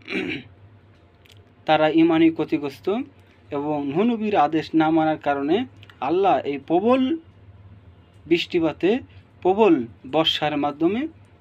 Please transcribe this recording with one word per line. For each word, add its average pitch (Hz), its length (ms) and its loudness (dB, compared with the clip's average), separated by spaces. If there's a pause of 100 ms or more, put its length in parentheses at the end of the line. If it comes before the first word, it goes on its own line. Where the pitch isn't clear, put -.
<clears throat> - 1600 -14
তারা 156 220 4
ইমানি 160 420 4
ক্ষতিগ্রস্ত 151 560 -6 (600)
এবং 147 260 -4 (120)
নূহ 143 160 -2
নবীর 220 320 -2
আদেশ 156 300 0 (100)
না 156 160 4
মানার 156 360 0
কারণে 143 280 0 (460)
আল্লাহ 175 380 0
এই 143 180 -6
প্রবল 202 440 0 (1200)
বৃষ্টিপাতে, 165 640 0 (520)
প্রবল 196 320 4 (380)
বর্ষার 151 460 -2
মাধ্যমে 151 440 -2 (400)